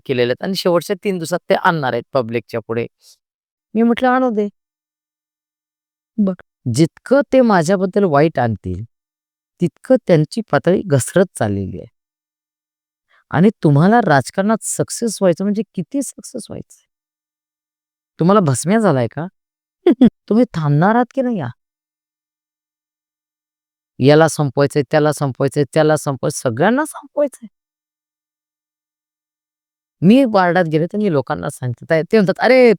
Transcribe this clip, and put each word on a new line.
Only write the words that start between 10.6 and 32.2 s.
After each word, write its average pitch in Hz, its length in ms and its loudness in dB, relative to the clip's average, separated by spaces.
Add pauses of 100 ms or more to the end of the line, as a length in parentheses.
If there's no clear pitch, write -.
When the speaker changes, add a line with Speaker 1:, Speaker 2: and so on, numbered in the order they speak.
Speaker 1:
घसरत 175 400 0 (120)
चाललेली 98 400 -6
आहे. - 80 -16 (1400)
आणि 175 200 2 (120)
तुम्हाला 175 380 4
राजकारणात 190 680 -2
सक्सेस - 540 -6
व्हायचं 190 240 2
म्हणजे 208 180 -4 (120)
किती 262 280 -6
सक्सेस - 460 -14
व्हायचंय? - 360 -18 (1300)
तुम्हाला 196 240 2
भस्म्या 156 360 0
झालाय 143 300 0
का? 160 180 -10 (600)
Speaker 2:
<laughs> 262 240 4 (180)
Speaker 1:
तुम्ही 226 160 2 (100)
थांबणार 160 400 2
आहात 247 200 0
की 269 80 -2
नाही 240 160 -4
या? 127 100 -6 (2500)
याला 147 300 6
संपवायचंय, 143 640 -2
त्याला 151 220 2
संपवायचंय, 139 520 -2 (100)
त्याला 156 220 2
संपवाय-, 143 380 -6
सगळ्यांना 185 520 -2
संपवायचंय. - 640 -8 (2500)
मी 233 240 6
वार्डात 185 400 2
गेले 156 200 0
तर 208 120 -8
मी 208 120 -2
लोकांना 147 400 -4
सांगते, 123 360 -10
ताई, 160 160 0
ते 220 160 0
म्हणतात, 190 220 0